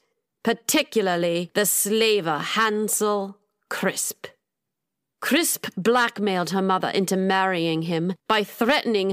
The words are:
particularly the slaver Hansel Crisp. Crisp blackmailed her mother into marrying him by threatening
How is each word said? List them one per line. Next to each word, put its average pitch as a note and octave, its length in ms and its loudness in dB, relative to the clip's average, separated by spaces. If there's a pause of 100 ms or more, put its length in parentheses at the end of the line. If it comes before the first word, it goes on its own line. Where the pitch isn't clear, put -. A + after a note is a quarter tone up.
(420)
particularly F3+ 1120 0
the G3+ 140 2
slaver G3+ 720 2
Hansel G#3 1000 -2 (320)
Crisp. - 560 -6 (960)
Crisp - 480 0 (100)
blackmailed G3+ 720 0
her F#3+ 140 0
mother F#3 260 0
into F#3+ 260 0
marrying F#3 680 0
him E3+ 320 -2 (120)
by G#3+ 160 2
threatening A3+ 680 0